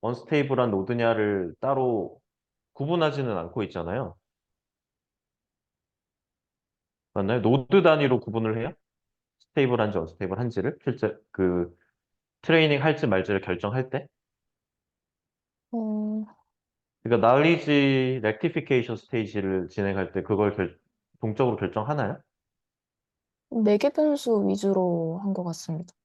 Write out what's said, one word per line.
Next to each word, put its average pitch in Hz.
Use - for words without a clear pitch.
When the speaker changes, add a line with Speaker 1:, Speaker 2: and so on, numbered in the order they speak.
Speaker 1:
언스테이블한 127
노드냐를 104
따로 127
구분하지는 139
않고 87
있잖아요. 90
맞나요? 104
노드 131
단위로 143
구분을 110
해요? 117
스테이블한지 117
언스테이블한지를 98
실제 -
그 90
트레이닝 151
할지 151
말지를 95
결정할 107
때? 143
Speaker 2:
어. 214
Speaker 1:
그러니까 113
날리지 139
렉티피케이션 120
스테이지를 95
진행할 98
때 95
그걸 101
결-, 90
동적으로 113
결정하나요? 110
Speaker 2:
매개 208
변수 285
위주로 185
한 196
것 185
같습니다. 170